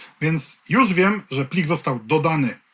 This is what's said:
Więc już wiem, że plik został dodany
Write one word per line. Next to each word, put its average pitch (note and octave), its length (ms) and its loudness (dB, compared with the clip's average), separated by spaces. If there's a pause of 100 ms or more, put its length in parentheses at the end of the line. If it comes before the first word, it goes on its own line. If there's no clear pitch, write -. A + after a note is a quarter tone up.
(200)
Więc D#3 360 -2 (120)
już G#3+ 240 4
wiem, F#3+ 380 2
że C3+ 140 -2
plik E3 220 -2
został D3 380 0
dodany D3+ 540 0 (160)